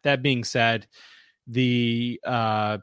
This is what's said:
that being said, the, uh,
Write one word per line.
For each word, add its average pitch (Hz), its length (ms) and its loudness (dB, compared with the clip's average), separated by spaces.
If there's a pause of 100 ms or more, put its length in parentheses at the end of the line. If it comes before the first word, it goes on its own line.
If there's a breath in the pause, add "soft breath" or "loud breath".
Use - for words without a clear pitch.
that 139 200 0
being 127 220 0
said, 113 420 0 (600 soft breath)
the, 120 800 0
uh, 107 580 0